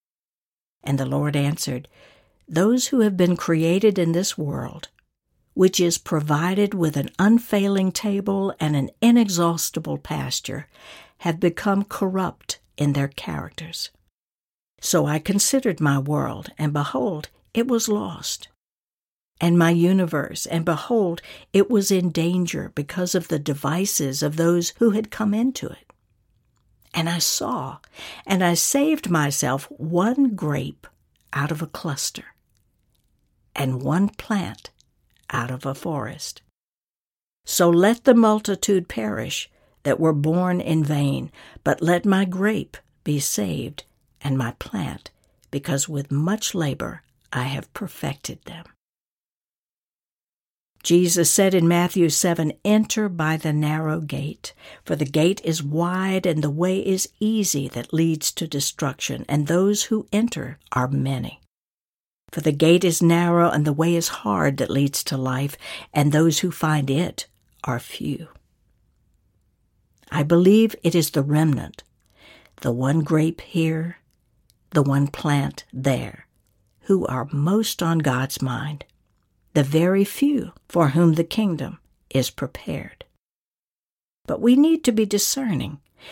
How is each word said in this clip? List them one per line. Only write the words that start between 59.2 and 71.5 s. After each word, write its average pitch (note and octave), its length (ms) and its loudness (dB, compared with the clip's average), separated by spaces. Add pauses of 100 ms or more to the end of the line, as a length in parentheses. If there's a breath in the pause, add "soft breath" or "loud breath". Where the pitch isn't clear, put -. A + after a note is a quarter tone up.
and D3 180 0
those F#3+ 380 2
who G#3+ 280 -2
enter G3+ 460 -2 (140)
are B2+ 160 0
many. C3+ 520 -4 (920)
For E3+ 100 -8
the D3+ 120 2
gate E3 320 6
is E3+ 180 2
narrow E3+ 480 4
and D3+ 140 2
the D3+ 80 0
way D#3+ 240 2
is E3 120 0
hard C#3 500 -2
that B2+ 120 -2
leads C#3 340 0
to - 120 -4
life, C3 400 -4 (360 loud breath)
and D3 200 2
those D#3 280 4
who F#3 100 -2
find D3+ 400 -2
it D#3 360 -2 (380)
are B2+ 160 -4
few." - 480 -8 (1800)
I D3+ 120 -2
believe F#3 600 6
it E3 120 0
is D#3+ 160 2
the D3 120 0
remnant, D3 600 0 (800 soft breath)